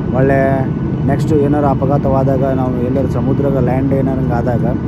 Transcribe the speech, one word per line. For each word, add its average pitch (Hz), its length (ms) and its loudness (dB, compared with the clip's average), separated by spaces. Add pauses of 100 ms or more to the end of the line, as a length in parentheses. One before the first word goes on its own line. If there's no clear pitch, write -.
(160)
ಒಳ್ಳೆ 135 520 2 (380)
ನೆಕ್ಸ್ಟ್ 135 260 0
ಏನಾರು 143 340 2
ಅಪಘಾತವಾದಾಗ 135 800 0
ನಾವು 127 340 -2
ಎಲ್ಲರೂ 127 300 0
ಸಮುದ್ರದ 135 520 0
ಲ್ಯಾಂಡ್ 131 320 0
ಏನಾರು 135 260 0
ಹಿಂಗೆ - 160 0
ಆದಾಗ, 120 320 0 (220)